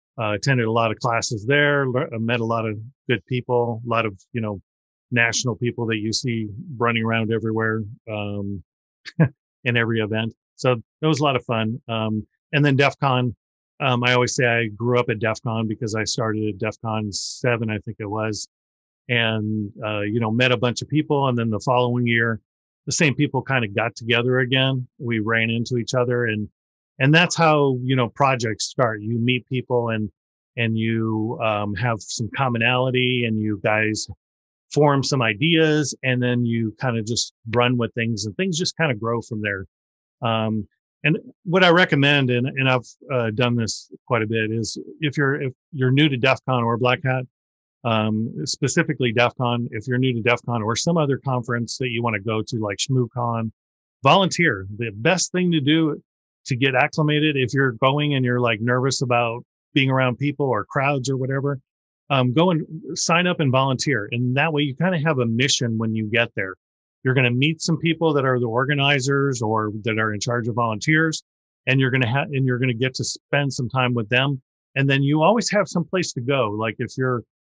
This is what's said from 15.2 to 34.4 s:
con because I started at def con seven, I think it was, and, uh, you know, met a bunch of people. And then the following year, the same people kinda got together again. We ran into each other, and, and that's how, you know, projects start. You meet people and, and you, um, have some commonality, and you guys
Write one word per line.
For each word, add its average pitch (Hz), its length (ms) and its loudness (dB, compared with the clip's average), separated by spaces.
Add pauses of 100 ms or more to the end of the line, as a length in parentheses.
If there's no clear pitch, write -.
con 113 240 -2
because 107 260 -4
I 107 100 -2
started 107 440 -2
at 98 100 -6
def 107 240 -4
con 110 300 -2
seven, 117 580 -2
I 107 100 -2
think 104 200 -12
it 104 100 -8
was, 107 380 -4 (640)
and, 107 600 0 (140)
uh, 107 160 -4
you 104 180 -2
know, 110 120 0
met 123 200 4
a 123 60 4
bunch 120 240 0
of 123 60 -8
people. 143 400 0
And 123 100 0
then 113 140 0
the 107 80 -2
following 123 480 0
year, 117 320 0 (460)
the 143 60 -6
same 143 240 2
people 135 260 0
kinda 127 260 0
got 107 280 -4
together 120 440 0
again. 131 480 0 (120)
We 117 200 -2
ran 113 300 0
into 117 280 -2
each 110 160 -4
other, 123 320 0
and, 104 240 -4 (500)
and 139 140 6
that's 170 220 4
how, 151 460 4
you 127 140 0
know, 123 140 2
projects 120 560 0
start. 110 360 0
You 113 180 -2
meet 120 280 0
people 123 420 -2
and, 107 220 -2 (460)
and 113 200 0
you, 113 640 -2
um, 104 340 -2
have 117 260 -2
some - 340 -8
commonality, 127 880 0
and 110 140 -2
you 107 240 -2
guys 107 440 0 (640)